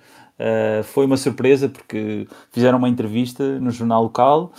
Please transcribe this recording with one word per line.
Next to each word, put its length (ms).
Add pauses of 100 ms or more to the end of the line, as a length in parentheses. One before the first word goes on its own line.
(380)
Uh, 460
foi 220
uma 100
surpresa 540
porque 580 (240)
fizeram 260
uma 120
entrevista 720
no 100
jornal 320
local 560